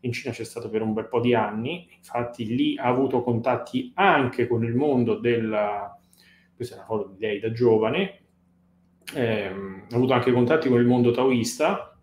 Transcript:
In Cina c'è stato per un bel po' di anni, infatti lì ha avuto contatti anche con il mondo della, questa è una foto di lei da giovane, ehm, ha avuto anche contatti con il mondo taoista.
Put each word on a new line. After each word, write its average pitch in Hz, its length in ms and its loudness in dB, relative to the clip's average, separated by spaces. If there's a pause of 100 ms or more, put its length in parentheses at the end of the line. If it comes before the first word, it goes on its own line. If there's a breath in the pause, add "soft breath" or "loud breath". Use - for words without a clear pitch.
In 120 120 -6
Cina 120 200 -8
c'è 113 120 -10
stato 117 240 -12
per 110 140 -2
un 110 100 -2
bel 110 160 -4
po' 117 120 -2
di 120 140 2
anni, 110 640 -4
infatti 120 480 -8
lì 143 320 -2
ha 135 80 -8
avuto 127 380 2
contatti 123 720 -2
anche 139 520 2
con 117 160 0
il 117 120 -2
mondo 123 440 2
della, 107 800 -2 (560 soft breath)
questa - 200 -10
è - 40 -18
una - 80 -20
foto 107 220 -4
di - 100 -20
lei 104 220 -4
da 110 100 -2
giovane, 117 720 2 (920)
ehm, 98 760 -4
ha 117 60 -4
avuto 131 160 2
anche 123 200 4
contatti 131 360 2
con 123 100 4
il 120 80 4
mondo 123 240 4
taoista. 127 800 0 (120)